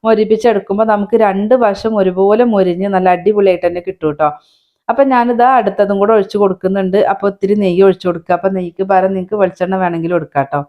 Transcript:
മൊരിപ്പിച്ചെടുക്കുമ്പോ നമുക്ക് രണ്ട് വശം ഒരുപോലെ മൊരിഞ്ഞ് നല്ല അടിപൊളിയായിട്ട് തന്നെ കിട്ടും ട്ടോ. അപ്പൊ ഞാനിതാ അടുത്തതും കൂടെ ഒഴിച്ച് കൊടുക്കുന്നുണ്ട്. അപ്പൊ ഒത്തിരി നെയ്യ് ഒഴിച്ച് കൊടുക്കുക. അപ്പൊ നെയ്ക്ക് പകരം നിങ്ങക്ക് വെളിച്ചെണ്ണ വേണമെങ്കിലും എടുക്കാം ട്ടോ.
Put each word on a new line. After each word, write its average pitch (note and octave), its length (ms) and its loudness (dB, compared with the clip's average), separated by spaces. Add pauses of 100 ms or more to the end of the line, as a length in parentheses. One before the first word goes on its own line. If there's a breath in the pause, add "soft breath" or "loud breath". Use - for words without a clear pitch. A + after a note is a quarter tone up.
മൊരിപ്പിച്ചെടുക്കുമ്പോ A3 800 0
നമുക്ക് G#3 320 0
രണ്ട് G#3 400 0
വശം A3 400 -2
ഒരുപോലെ G3 480 2
മൊരിഞ്ഞ് G3 440 0
നല്ല F#3 220 0
അടിപൊളിയായിട്ട് F3+ 560 0
തന്നെ F3 160 -2
കിട്ടും F3 300 -6
ട്ടോ. D3+ 160 -2 (640 soft breath)
അപ്പൊ A#3 140 0
ഞാനിതാ A#3+ 500 2
അടുത്തതും G3+ 460 0
കൂടെ G3+ 140 2
ഒഴിച്ച് G#3 240 0
കൊടുക്കുന്നുണ്ട്. F#3+ 680 0
അപ്പൊ G3 220 -4
ഒത്തിരി G3 280 -2
നെയ്യ് F#3+ 280 2
ഒഴിച്ച് F#3 240 2
കൊടുക്കുക. F3 260 -4
അപ്പൊ F#3 160 -2
നെയ്ക്ക് F#3 340 -6
പകരം F#3+ 300 0
നിങ്ങക്ക് F#3 220 -6
വെളിച്ചെണ്ണ F#3 400 -2
വേണമെങ്കിലും F3 400 -2
എടുക്കാം C#3+ 300 -4
ട്ടോ. D3 240 -4